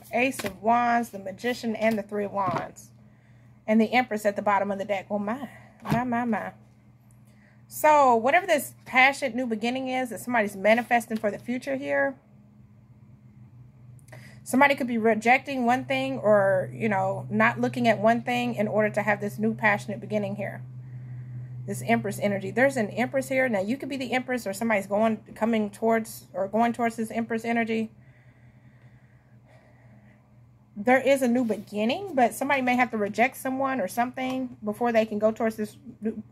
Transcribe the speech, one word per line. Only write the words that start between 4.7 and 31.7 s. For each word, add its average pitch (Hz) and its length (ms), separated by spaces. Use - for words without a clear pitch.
of 196 80
the 190 80
deck. 190 240
Well, 208 80
my, 220 320
my, 233 220
my, 240 200
my. 190 280
So, 294 480
whatever 285 320
this 311 260
passionate 262 500
new 254 120
beginning 240 420
is 254 200
that 214 120
somebody's 214 360
manifesting 226 600
for 214 140
the 202 80
future 254 380
here, 277 400
somebody 277 320
could 277 100
be 233 120
rejecting 240 680
one 254 200
thing 269 340
or, 196 540
you 214 160
know, 190 400
not 220 320
looking 240 280
at 208 100
one 226 240
thing 240 320
in 208 140
order 208 220
to 208 120
have 202 180
this 208 180
new 220 140
passionate 208 480
beginning 202 360
here. - 260
This 202 220
Empress 220 340
energy. 196 300
There's 269 260
an 208 140
Empress 254 380
here. 262 200
Now, 208 120
you 214 160
could 277 120
be 277 80
the 254 160
Empress 254 360
or 196 40
somebody's 202 360
going, 214 300
coming 220 340
towards, 226 600
or 196 160
going 233 240
towards 233 240
this 220 160
Empress 226 320
energy. 226 480
There 247 240
is 269 220
a 254 60
new 247 160
beginning, 226 720